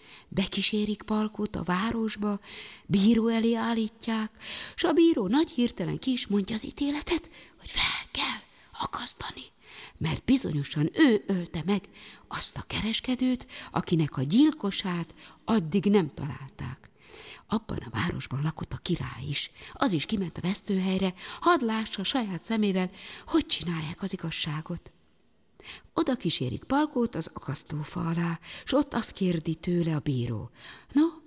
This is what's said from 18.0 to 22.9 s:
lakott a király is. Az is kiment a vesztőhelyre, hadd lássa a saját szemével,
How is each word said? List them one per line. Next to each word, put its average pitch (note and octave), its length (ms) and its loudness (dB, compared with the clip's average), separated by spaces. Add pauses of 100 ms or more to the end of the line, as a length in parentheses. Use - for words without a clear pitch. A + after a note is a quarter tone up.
lakott - 300 -4
a - 40 -4
király B2+ 520 -4
is. - 220 -4 (220)
Az - 180 0
is D#3 140 0
kiment G3 320 -2
a - 40 -10
vesztőhelyre, F#3+ 720 0 (260)
hadd D#4+ 260 4
lássa A3 360 -2
a - 20 -2
saját G3 400 -2
szemével, G3 460 2 (380)